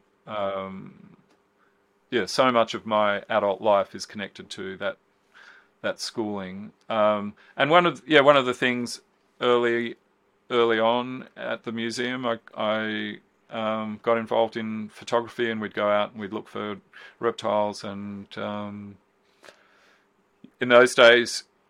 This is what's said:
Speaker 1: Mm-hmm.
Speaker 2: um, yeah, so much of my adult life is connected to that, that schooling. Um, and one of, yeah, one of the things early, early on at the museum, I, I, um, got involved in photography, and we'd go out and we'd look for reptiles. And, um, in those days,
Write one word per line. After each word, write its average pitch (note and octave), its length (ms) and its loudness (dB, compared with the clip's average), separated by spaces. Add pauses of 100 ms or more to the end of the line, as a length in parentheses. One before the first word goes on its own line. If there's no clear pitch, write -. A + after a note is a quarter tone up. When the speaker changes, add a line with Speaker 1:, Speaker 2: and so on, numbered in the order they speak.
(280)
Speaker 1:
Mm-hmm. - 40 -16
Speaker 2:
um, G2 840 -8 (960)
yeah, G#2+ 140 0
so C3 260 2
much A2+ 220 2
of G2 120 -10
my G#2+ 440 0
adult G#2 320 0
life G2+ 340 2
is F#2+ 100 -14
connected G2 460 -14
to F#2+ 260 -12
that, G2 200 -6 (840)
that G2 180 -4
schooling. G2+ 720 -8 (180)
Um, G#2 440 2 (220)
and C#3 140 0
one F3 160 6
of, D3 220 -2
yeah, D3 140 6
one C#3+ 160 8
of C3 80 2
the B2 80 -2
things B2 480 -4 (400)
early, A#2+ 540 2 (540)
early A#2 300 2
on B2 560 0
at A#2 280 -8
the A#2+ 80 -8
museum, A#2+ 540 -6
I, A#2 140 -4 (160)
I, G#2+ 640 -4 (320)
um, A2 520 -6
got A#2 140 0
involved A2+ 400 -2
in A2 320 -8
photography, A#2 600 -4
and A2 120 -6
we'd G2+ 120 -8
go G#2 160 0
out G#2 220 0
and A2+ 80 -16
we'd G2+ 140 -10
look A2 140 -10
for G#2 300 -10 (420)
reptiles. G#2+ 640 -2
And, G2+ 440 -12 (100)
um, G#2 600 -10 (1600)
in B2 100 -2
those B2 240 8
days, A#2+ 500 6 (260)